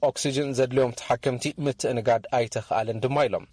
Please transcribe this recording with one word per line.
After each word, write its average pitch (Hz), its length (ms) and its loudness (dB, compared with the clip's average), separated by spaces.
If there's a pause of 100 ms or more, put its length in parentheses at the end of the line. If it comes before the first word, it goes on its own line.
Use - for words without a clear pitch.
ኦክሲጅን 139 520 0
ዘድልዮም 127 400 2
ተሓከምቲ 127 640 -2
ምትእንጋድ 120 720 0
ኣይተኸኣለን 113 720 -2
ድማ 135 240 2
ኢሎም። 92 280 -2